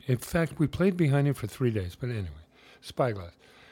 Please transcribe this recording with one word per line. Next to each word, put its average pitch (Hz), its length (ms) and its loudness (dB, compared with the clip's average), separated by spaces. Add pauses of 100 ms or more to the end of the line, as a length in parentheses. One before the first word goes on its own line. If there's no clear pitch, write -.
in 127 100 2
fact, - 420 -2
we 156 80 4
played 180 300 2
behind 143 320 4
him 139 60 2
for - 120 -8
three 127 240 0
days, 95 240 -2
but - 160 -8
anyway, 87 340 -8 (360)
Spyglass. 101 520 -4 (400)